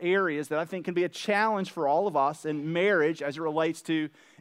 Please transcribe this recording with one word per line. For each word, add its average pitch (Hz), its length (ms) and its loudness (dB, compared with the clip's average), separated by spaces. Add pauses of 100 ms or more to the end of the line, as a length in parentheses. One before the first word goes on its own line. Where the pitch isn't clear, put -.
areas 175 480 0
that 151 100 0
I 160 60 -2
think 175 180 -8
can 185 100 -4
be 175 120 2
a 170 40 -2
challenge 208 640 0
for 156 160 -2
all 160 200 2
of 156 100 -2
us 143 260 0
in 151 300 -4
marriage 170 480 2
as 143 160 -4
it 160 40 -6
relates 160 420 -2
to 156 260 -2 (320)